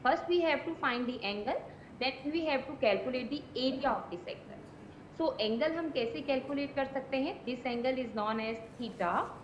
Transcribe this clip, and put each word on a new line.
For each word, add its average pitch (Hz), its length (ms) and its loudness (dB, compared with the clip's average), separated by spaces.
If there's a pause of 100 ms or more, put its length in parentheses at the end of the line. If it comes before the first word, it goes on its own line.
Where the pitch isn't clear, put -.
First 285 260 4
we 349 120 6
have 311 240 4
to 330 100 -2
find 247 320 0
the 247 160 -4
angle, 208 380 -2 (380)
then 262 140 2 (180)
we 320 140 0
have 269 220 2
to 302 60 -6 (120)
calculate 220 460 2
the 294 100 -2 (140)
area 262 340 2
of 208 220 0
the 175 120 -6
sector. - 340 -12 (600)
So 320 220 4
angle 233 380 4
हम 330 140 0
कैसे 254 360 0
कैलकुलेट 277 480 0
कर 277 180 2
सकते 269 240 -2
हैं? 302 280 0
This 247 200 -2
angle 247 400 2
is 214 100 -6
known 220 240 2
as 226 180 -2 (200)
theta. 196 480 2 (180)